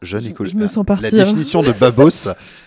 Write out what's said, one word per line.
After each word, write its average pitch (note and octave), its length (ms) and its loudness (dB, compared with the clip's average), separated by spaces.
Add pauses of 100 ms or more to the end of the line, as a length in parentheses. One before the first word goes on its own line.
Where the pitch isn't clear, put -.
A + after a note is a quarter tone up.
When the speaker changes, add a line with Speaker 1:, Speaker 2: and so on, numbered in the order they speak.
Speaker 1:
jeune G2 220 -8
Speaker 2:
Je, A2+ 80 -10
Speaker 1:
écolo-, F#3 200 -8
Speaker 2:
je F#3 60 -8
me G#3+ 80 -2
Speaker 1:
euh, - 20 -2
Speaker 2:
sens G3+ 200 -4
partir. G#3 260 -2
Speaker 1:
la G#3+ 120 6
définition G3 380 0
de C3 100 2
babos, B2 560 2 (380)